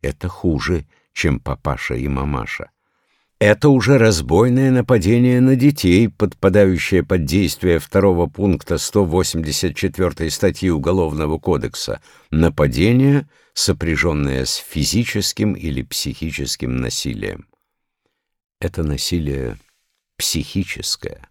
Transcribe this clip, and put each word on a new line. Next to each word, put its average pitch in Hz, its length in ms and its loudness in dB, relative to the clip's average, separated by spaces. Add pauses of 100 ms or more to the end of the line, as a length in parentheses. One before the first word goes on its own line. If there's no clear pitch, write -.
Это 73 260 -6
хуже, 82 580 -2 (260)
чем 69 280 -2
папаша 64 540 -6
и 65 140 -4
мамаша. 67 640 -6 (680)
Это 107 300 4
уже 131 300 4
разбойное 113 720 4
нападение 123 720 4
на 131 140 6
детей, 117 520 4
подпадающее 95 960 2
под 82 240 -2
действие 85 520 0
второго 87 500 2
пункта 87 500 0
сто - 260 0
восемьдесят 80 720 -2
четвертой 85 540 -2
статьи 92 400 0
Уголовного 78 680 -2
кодекса. - 640 -4 (300)
Нападение, 98 1000 2 (240)
сопряженное 76 920 -2
с - 80 -4
физическим 104 1000 -2
или 65 300 -6
психическим 67 960 -6
насилием. 50 680 -6 (1120)
Это 90 240 -6
насилие 69 760 -4 (580)
психическое - 1160 -6